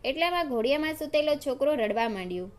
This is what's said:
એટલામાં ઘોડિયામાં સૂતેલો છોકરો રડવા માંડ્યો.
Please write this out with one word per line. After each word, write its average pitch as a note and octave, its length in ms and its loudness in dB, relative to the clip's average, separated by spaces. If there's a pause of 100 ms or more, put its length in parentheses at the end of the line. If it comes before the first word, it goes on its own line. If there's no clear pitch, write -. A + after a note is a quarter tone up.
એટલામાં E4 440 0
ઘોડિયામાં C#4 440 0
સૂતેલો D4+ 420 2
છોકરો C#4 400 0
રડવા A3+ 340 0
માંડ્યો. F3+ 500 -6